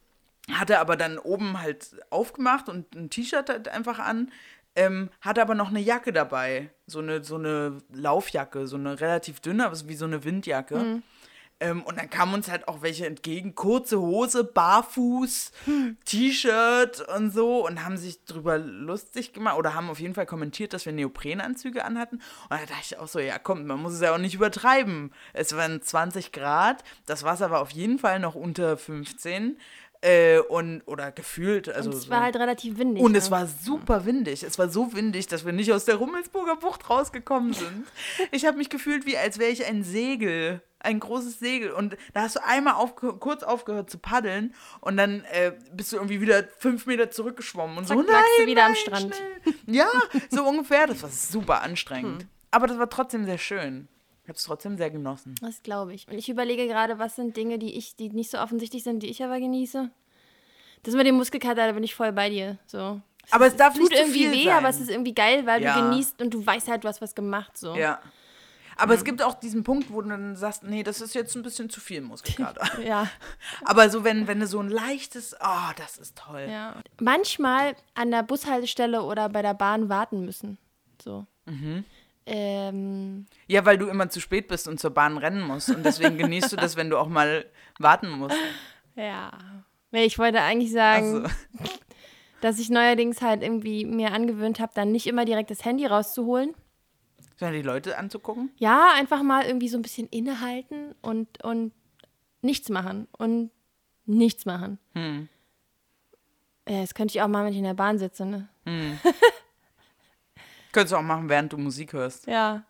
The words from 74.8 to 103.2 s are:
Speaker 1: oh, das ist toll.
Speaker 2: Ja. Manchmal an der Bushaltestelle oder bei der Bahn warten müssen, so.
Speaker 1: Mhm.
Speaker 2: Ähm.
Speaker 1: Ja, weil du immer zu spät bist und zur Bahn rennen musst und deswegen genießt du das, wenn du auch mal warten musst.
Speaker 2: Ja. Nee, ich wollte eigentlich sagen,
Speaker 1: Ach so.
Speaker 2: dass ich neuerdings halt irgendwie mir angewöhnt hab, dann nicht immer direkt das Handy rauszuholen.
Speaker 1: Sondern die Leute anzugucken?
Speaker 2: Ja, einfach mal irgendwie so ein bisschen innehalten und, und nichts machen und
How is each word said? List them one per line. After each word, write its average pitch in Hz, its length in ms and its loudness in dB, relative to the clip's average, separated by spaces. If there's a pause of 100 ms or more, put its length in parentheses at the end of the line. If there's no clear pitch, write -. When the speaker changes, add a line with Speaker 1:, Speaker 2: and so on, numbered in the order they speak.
Speaker 1:
oh, 175 340 0
das - 220 -16
ist - 220 -20
toll. 139 280 -12
Speaker 2:
Ja. 220 280 -10 (260)
Manchmal 277 720 2 (200)
an 240 160 -2
der 233 100 2
Bushaltestelle 247 800 -2
oder 214 260 -2
bei 208 140 -2
der 202 140 0
Bahn 208 340 0
warten 196 340 -2
müssen, 196 360 -12 (420)
so. - 240 -12 (220)
Speaker 1:
Mhm. 156 360 -8 (480)
Speaker 2:
Ähm. 196 920 -6 (220)
Speaker 1:
Ja, 190 180 4
weil 202 140 10
du 202 80 0
immer 190 220 0
zu - 120 -8
spät 196 260 -2
bist 175 200 -6
und 156 120 -8
zur 156 120 -2
Bahn 147 260 4
rennen 165 240 -2
musst 147 300 -4
und 165 120 -2
deswegen 170 340 4
genießt 170 340 0
du 202 60 -6
das, 170 180 0
wenn 160 140 -2
du 156 80 2
auch 151 100 2
mal 156 380 2 (340)
warten 180 300 6
musst. 139 260 -4 (600)
Speaker 2:
Ja. 202 360 -8 (600)
Nee, 226 140 4
ich 220 140 2
wollte 226 220 4
eigentlich 220 300 2
sagen, 220 540 4
Speaker 1:
Ach 160 60 -4 (340)
so. - 60 -8 (720)
Speaker 2:
dass 226 180 2
ich 226 100 -4
neuerdings 240 540 4
halt 220 180 2
irgendwie 214 440 -2
mir 220 280 0
angewöhnt 220 460 0
hab, 226 160 -6
dann 208 160 0
nicht 226 160 0
immer 240 180 0
direkt 220 240 0
das - 160 -8
Handy 262 220 0
rauszuholen. 247 640 0 (840)
Speaker 1:
Sondern 170 180 -6
die 151 80 -4
Leute 135 340 -4
anzugucken? 226 600 -8
Speaker 2:
Ja, 269 360 8
einfach 277 300 2
mal 269 220 4
irgendwie 247 240 -2
so 240 80 -2
ein 233 40 -2
bisschen 226 280 -8
innehalten 254 920 -6
und, 226 420 -6
und 226 280 -4 (720)
nichts 262 280 -2
machen 190 380 -6 (100)
und 226 320 -2 (560)